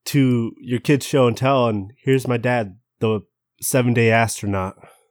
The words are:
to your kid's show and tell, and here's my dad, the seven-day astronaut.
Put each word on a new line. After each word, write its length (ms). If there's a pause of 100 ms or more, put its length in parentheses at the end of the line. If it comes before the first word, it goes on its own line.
to 540
your 200
kid's 260
show 200
and 100
tell, 320
and 240 (120)
here's 240
my 80
dad, 400 (240)
the 200 (420)
seven-day 480
astronaut. 640 (340)